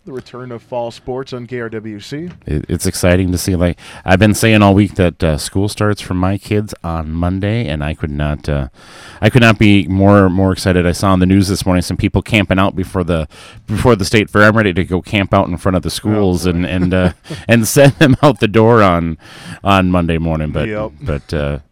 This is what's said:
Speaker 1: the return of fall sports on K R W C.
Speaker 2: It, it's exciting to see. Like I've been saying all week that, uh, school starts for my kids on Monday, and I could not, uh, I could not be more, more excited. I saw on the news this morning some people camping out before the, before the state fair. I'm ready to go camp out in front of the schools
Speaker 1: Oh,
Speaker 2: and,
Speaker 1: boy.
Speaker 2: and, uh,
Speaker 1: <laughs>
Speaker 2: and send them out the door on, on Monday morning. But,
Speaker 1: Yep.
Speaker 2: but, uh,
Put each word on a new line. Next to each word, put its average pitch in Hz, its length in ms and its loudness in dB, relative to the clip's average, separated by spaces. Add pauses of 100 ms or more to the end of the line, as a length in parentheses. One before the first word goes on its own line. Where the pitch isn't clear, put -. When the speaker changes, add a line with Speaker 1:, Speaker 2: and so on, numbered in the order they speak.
Speaker 1:
the 160 60 -16
return 123 380 -14
of 117 120 -14
fall 120 280 -8
sports 131 440 -12
on 123 120 -12
K 123 140 -10
R 113 80 -8
W 107 320 -12
C. 156 300 -12 (160)
Speaker 2:
It, 73 240 -4
it's 87 160 -4
exciting 92 460 0
to 90 40 -2
see. 92 200 -2
Like 87 220 -2 (240)
I've 92 180 2
been 104 120 4
saying 110 300 2
all 101 120 6
week 98 200 2
that, 87 280 0
uh, 78 140 0
school 98 320 -4
starts 104 320 -4
for - 140 -8
my 92 240 -2
kids 107 340 -4 (100)
on 82 280 -6
Monday, 90 560 -2
and 73 180 -6
I 78 80 -4
could 78 200 -8
not, 73 360 -4
uh, 71 200 -2 (520)
I 104 80 4
could 120 140 2
not 113 160 4
be 101 280 4
more, 98 440 4
more 95 220 0
excited. 90 340 0
I 87 60 0
saw 98 180 0
on 92 80 2
the 90 80 2
news 95 220 2
this 95 180 -4
morning 90 160 0
some 87 160 -6
people 98 240 -2
camping 95 360 0
out 98 160 0
before 92 300 -6
the, 80 240 -2 (380)
before 110 300 2
the 95 100 -4
state 107 240 0
fair. 104 140 4
I'm 107 120 4
ready 104 160 2
to 87 120 -2
go 85 180 -4
camp 101 320 -2
out 98 140 2
in 85 100 -6
front 95 180 -2
of 82 60 0
the 82 80 -6
schools 95 560 0
Speaker 1:
Oh, 90 40 2
Speaker 2:
and, 87 120 -2
Speaker 1:
boy. 76 80 -4
Speaker 2:
and, 90 240 -2
uh, 90 180 2 (180)
Speaker 1:
<laughs> - 180 -10
Speaker 2:
and 113 200 2
send 143 260 4
them 139 280 4
out 139 180 2
the 110 80 0
door 110 340 4
on, 85 360 0 (440)
on 92 280 2
Monday 87 260 0
morning. 80 360 -2
But, 76 160 -4
Speaker 1:
Yep. 107 240 -8 (100)
Speaker 2:
but, 73 320 -6
uh, 71 240 -4 (140)